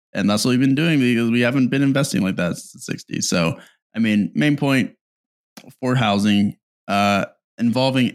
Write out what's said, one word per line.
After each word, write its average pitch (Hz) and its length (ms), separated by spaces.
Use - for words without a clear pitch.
And 101 160
that's 104 160
what 127 60
we've 123 80
been 135 160
doing 156 240
because 117 320
we 120 100
haven't 123 280
been 135 120
investing 135 400
like 95 140
that 87 220
since - 160
the - 60
sixties. - 500
So, 85 280
I 110 40
mean, 107 360
main 147 220
point, 135 380
for 127 160
housing, 101 600
uh, 101 380
involving 127 580